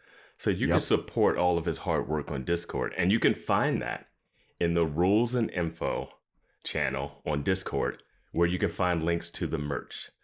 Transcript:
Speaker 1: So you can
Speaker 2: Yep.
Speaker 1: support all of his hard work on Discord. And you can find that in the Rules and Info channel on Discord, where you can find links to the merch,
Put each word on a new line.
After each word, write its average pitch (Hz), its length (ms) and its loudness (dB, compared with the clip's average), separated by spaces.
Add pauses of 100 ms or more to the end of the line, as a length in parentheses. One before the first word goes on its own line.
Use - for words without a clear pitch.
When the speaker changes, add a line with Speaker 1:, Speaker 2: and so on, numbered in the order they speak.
(380)
Speaker 1:
So - 120 -2
you 98 180 0
can 90 100 4
Speaker 2:
Yep. - 60 2
Speaker 1:
support - 540 2
all 90 220 2
of 80 60 -4
his 82 140 -2
hard 78 280 0
work 76 240 -2
on 67 120 -2
Discord. 64 540 -2
And 90 140 2
you 117 80 2
can 117 160 2
find 113 480 0
that - 240 -6 (520)
in 85 140 2
the 85 120 4
Rules 101 500 2
and 117 160 2
Info 69 580 -2 (540)
channel 69 600 -4
on 73 180 0
Discord, 71 580 -2 (300)
where 85 160 2
you 87 100 0
can 92 120 0
find 87 340 0
links 85 280 0
to - 160 -4
the 76 120 -2
merch, - 500 -6 (140)